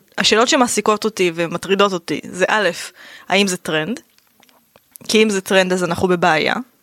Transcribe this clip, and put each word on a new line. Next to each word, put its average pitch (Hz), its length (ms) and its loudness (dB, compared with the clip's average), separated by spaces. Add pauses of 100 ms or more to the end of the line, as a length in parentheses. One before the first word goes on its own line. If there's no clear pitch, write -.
(180)
השאלות 226 300 2
שמעסיקות 220 580 0
אותי 190 300 0
ומטרידות 175 580 0
אותי, 165 260 -6 (120)
זה 180 160 -2
א', 170 220 0 (600)
האם 202 180 2
זה 180 100 -4
טרנד? 165 420 -4 (1080)
כי 220 160 4
אם 220 60 2
זה 196 120 -2
טרנד, 185 320 2
אז 185 100 -2
אנחנו 170 240 0
בבעיה. 170 460 2 (300)